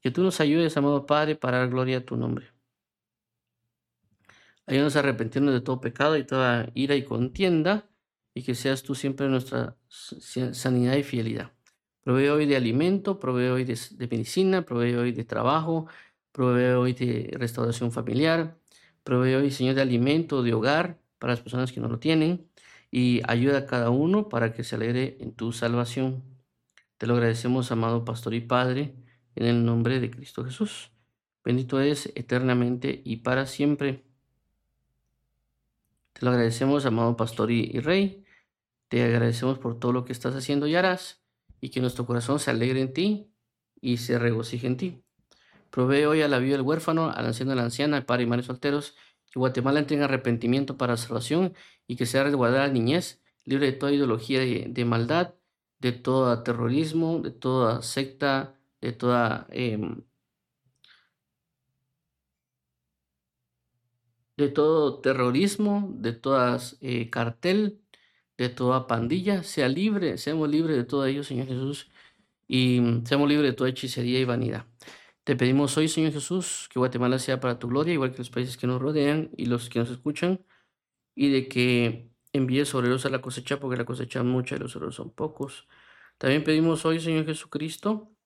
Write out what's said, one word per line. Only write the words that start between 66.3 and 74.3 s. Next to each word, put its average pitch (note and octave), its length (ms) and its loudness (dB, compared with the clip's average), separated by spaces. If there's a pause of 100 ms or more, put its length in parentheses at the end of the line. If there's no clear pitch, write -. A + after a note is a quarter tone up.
eh, A#2+ 280 -4
cartel, F#3 720 -2 (560)
de B2 120 0
toda B2+ 380 0
pandilla, E3+ 560 0
sea C#3 260 0
libre, F3+ 480 0
seamos D3+ 320 -2
libres D#3+ 280 0
de A#2+ 60 0
todo C#3 220 -2
ello, C#3 180 -2
Señor C3 240 -6
Jesús, C3 420 -6 (580)
y, B2+ 340 4
mm, A#2 240 2
seamos C#3+ 240 2
libres D3 220 4
de A#2 40 -4
toda B2+ 140 0
hechicería B2+ 500 -4
y C3 60 2
vanidad. A#2+ 400 -4 (580)